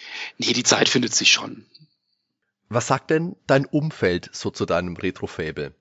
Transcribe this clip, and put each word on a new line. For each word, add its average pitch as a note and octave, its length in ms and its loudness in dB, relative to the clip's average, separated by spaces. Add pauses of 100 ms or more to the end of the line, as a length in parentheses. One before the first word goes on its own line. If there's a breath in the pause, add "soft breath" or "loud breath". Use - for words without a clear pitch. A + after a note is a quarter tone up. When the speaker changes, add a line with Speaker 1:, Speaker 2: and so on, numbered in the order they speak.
(380 loud breath)
Speaker 1:
nee, A#2 140 -2
die A#2+ 140 0
Zeit - 240 4
findet A#2+ 260 0
sich - 160 4
schon. - 340 -2 (1040)
Speaker 2:
Was A#2 200 -2
sagt - 240 0
denn E3 260 0 (100)
dein C#3 180 4
Umfeld G#2+ 680 0
so - 180 -6
zu - 140 -4
deinem F2 320 0
Retro-Fable? D#2 840 -6